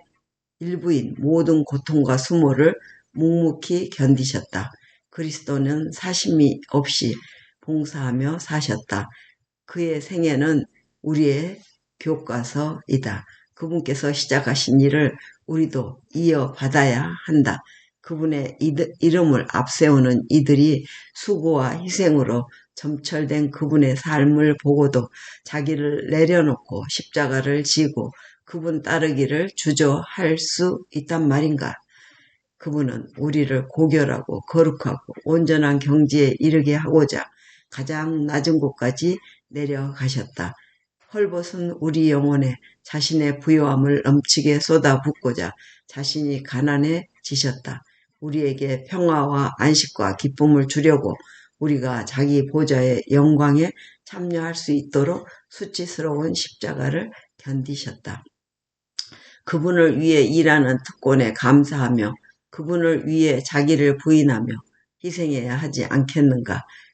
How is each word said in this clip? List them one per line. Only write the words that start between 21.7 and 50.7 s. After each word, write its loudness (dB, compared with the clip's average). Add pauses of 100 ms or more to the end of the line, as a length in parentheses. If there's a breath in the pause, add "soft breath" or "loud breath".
희생으로 0 (280 soft breath)
점철된 -4
그분의 2
삶을 2
보고도 2 (360 loud breath)
자기를 -4
내려놓고 2
십자가를 -4
지고 -2 (320 loud breath)
그분 -6
따르기를 -2
주저할 0
수 -2
있단 -4
말인가? 0 (800 soft breath)
그분은 -6 (100)
우리를 -2
고결하고 0
거룩하고 0 (120)
온전한 2
경지에 4
이르게 2
하고자 0 (400 soft breath)
가장 -6
낮은 0
곳까지 -2 (320 soft breath)
내려가셨다. -6 (600 soft breath)
헐벗은 -4
우리 2
영혼에 2 (280 soft breath)
자신의 -2
부요함을 2
넘치게 2
쏟아붓고자 0 (360 soft breath)
자신이 -6
가난해지셨다. -2 (360)
우리에게 -4
평화와 0
안식과 0
기쁨을 2
주려고 0 (440 loud breath)